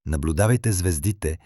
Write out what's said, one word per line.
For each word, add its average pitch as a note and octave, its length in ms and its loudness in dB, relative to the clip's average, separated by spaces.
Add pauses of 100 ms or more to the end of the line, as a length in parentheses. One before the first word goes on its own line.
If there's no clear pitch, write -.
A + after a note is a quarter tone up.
наблюдавайте D#2+ 680 0
звездите E2+ 760 -2